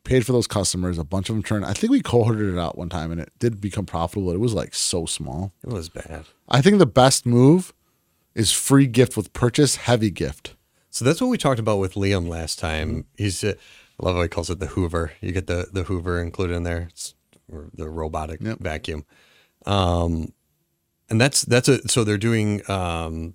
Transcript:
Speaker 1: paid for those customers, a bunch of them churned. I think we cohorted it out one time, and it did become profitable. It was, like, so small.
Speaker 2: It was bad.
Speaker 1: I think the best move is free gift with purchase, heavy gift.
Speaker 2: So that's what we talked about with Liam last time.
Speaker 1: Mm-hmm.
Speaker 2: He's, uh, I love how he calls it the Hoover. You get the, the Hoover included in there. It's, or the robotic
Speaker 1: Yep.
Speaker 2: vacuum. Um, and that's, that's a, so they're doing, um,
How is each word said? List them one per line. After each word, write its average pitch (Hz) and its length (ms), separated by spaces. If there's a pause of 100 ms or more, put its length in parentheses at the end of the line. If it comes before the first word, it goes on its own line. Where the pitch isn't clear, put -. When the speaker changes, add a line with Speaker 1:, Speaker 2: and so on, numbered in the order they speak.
Speaker 1:
paid 131 220
for 127 60
those 120 160
customers, 92 500
a 82 60
bunch 95 260
of 113 60
them 107 80
churned. 101 220
I 101 80
think 226 180
we 269 100
cohorted 110 520
it 87 60
out 82 180
one 85 120
time, 82 220
and 82 100
it - 180
did 117 220
become 101 240
profitable. 87 460
It 90 80
was, 117 140
like, - 200
so - 320
small. 80 460 (120)
Speaker 2:
It - 60
was 85 200
bad. 78 360 (240)
Speaker 1:
I 131 120
think 202 180
the 175 60
best 127 400
move 131 480 (600)
is - 180
free 139 360
gift 120 300
with 101 160
purchase, 127 440
heavy 113 320
gift. - 460 (340)
Speaker 2:
So - 140
that's 147 160
what 254 100
we 240 80
talked 131 220
about 110 200
with 92 160
Liam 98 340
last 82 280
time. 78 320
Speaker 1:
Mm-hmm. - 120 (160)
Speaker 2:
He's, 101 260
uh, 104 120 (440)
I - 60
love 90 100
how 87 60
he 82 80
calls 85 200
it 82 100
the 87 80
Hoover. 82 520
You 95 140
get 90 140
the, 87 240
the 95 120
Hoover 87 380
included 87 340
in 87 80
there. 85 260
It's, - 240 (380)
or 78 220
the 80 160
robotic 80 520
Speaker 1:
Yep. 110 180
Speaker 2:
vacuum. 78 460 (600)
Um, 85 680 (800)
and 113 100
that's, 139 240
that's 120 240
a, 131 220
so 120 160
they're 104 120
doing, 104 440 (100)
um, 82 640